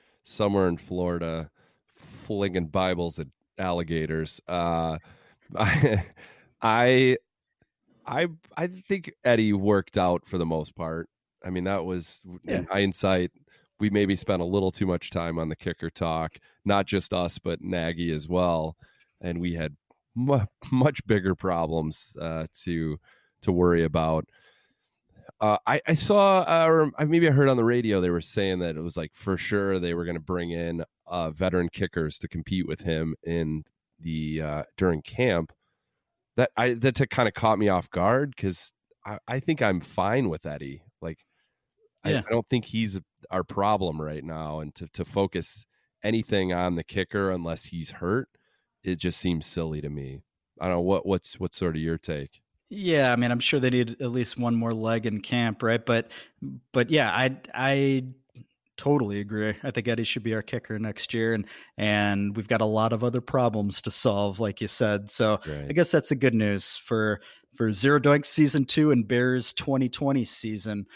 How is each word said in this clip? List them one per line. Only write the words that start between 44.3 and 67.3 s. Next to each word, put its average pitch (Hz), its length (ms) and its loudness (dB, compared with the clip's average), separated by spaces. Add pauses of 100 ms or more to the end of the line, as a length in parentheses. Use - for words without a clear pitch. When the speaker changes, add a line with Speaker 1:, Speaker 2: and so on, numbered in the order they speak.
Speaker 1:
and 76 160 -12
to, 85 120 -14
to - 160 -10
focus - 600 -4 (380)
anything 104 500 0
on 90 220 0
the 82 100 -4
kicker 98 460 -2
unless 85 340 -6
he's 82 260 -10
hurt, 104 380 -4 (540)
it 90 140 -2
just 87 240 -4
seems 82 260 -2
silly 78 360 -6
to 73 80 -8
me. 69 300 -10 (400)
I 85 60 -4
don't 90 100 0
know, 87 40 2
what, 92 260 2
what's, 95 320 -2
what's 92 200 -6
sort 85 180 -2
of 80 60 -2
your 82 160 -2
take? 71 420 -8 (300)
Speaker 2:
Yeah, 160 420 2
I 120 40 4
mean, 120 140 2
I'm 120 100 0
sure 143 200 0
they 127 100 2
need 120 300 0
at 127 120 -4
least 123 260 -4
one 120 160 0
more 117 180 0
leg 113 320 -2
in 107 160 -2
camp, 117 420 -2
right? 113 220 2
But, 113 260 0 (600)
but 120 160 2
yeah, 143 220 4
I, 131 260 2 (160)
I 135 520 2 (720)
totally 117 420 2
agree. 107 420 -2
I 131 80 -6
think 113 180 -4
Eddie 113 160 0
should 113 180 -4
be 110 120 -2
our 107 80 -2
kicker - 360 -8
next 107 340 -6
year, 113 220 2
and, 104 100 -2 (320)
and 101 600 0
we've 107 120 -6
got 113 140 2
a 107 40 4
lot 110 280 2
of 113 100 -2
other 120 160 0
problems 110 640 0
to 107 80 -6
solve, 101 500 0
like 104 220 -4
you 104 60 -4
said. 104 420 0
So 107 360 2
Speaker 1:
Right. 73 220 -6
Speaker 2:
I 139 40 -6
guess 165 180 2
that's 151 180 2
the 151 80 2
good 120 180 2
news 104 420 0
for, 107 440 0 (340)